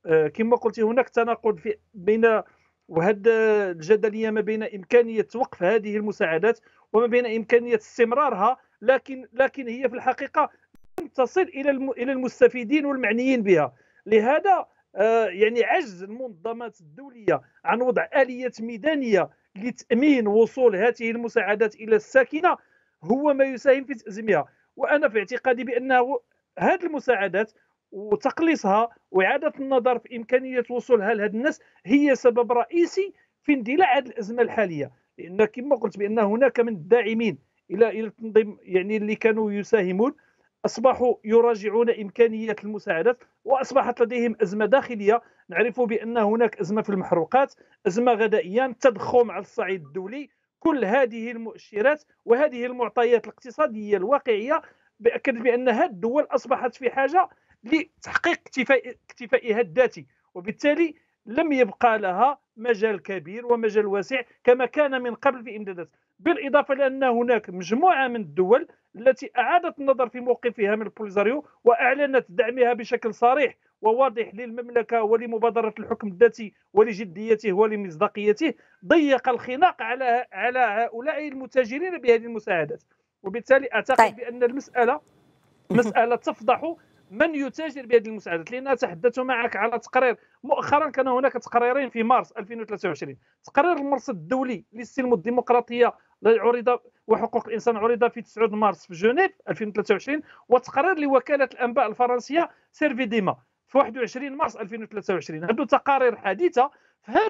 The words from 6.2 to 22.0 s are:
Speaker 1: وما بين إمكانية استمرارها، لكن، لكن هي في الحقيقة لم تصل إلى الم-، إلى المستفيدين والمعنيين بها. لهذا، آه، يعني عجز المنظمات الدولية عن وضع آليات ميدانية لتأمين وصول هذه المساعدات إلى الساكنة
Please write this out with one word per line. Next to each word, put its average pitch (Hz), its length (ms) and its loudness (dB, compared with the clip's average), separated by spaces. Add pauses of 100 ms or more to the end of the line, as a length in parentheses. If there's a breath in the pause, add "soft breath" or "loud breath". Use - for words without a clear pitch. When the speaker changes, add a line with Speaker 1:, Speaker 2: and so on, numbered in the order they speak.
Speaker 1:
وما 233 140 2
بين 247 200 0
إمكانية 233 500 0
استمرارها، 240 800 0 (260)
لكن، 262 500 0
لكن 262 360 -2
هي 247 200 -4
في 226 60 -6
الحقيقة 254 560 -2 (500)
لم 320 60 -10
تصل 254 340 0
إلى 285 300 -2
الم-، 269 200 -4
إلى 247 220 -4
المستفيدين 254 720 2
والمعنيين 247 560 0
بها. 165 300 2 (340)
لهذا، 277 600 2 (300)
آه، 226 300 2
يعني 214 380 0
عجز 226 380 -2
المنظمات 226 800 -12
الدولية 185 600 -4 (240)
عن 226 180 0
وضع 185 240 0 (100)
آليات 254 440 -2
ميدانية 226 680 0 (260)
لتأمين 240 680 0
وصول 214 500 4
هذه 233 340 0
المساعدات 220 640 -2
إلى 220 220 2
الساكنة 285 600 2 (480)